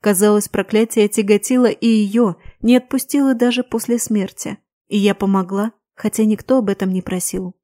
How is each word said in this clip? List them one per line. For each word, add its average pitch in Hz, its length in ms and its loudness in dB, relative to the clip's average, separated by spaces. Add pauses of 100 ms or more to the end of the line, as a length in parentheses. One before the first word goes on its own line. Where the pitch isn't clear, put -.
Казалось, 208 480 2
проклятие 220 600 0
тяготило 214 580 2
и - 200 0
её, 214 500 2 (260)
не 240 140 4
отпустило 269 580 0
даже 240 300 0
после 233 340 -4
смерти. - 600 -4 (280)
И 202 100 -4
я 202 200 2
помогла, 196 560 -2 (220)
хотя 220 300 -2
никто 214 340 0
об 208 100 -2
этом 196 240 -2
не 185 100 -4
просил. 185 600 -8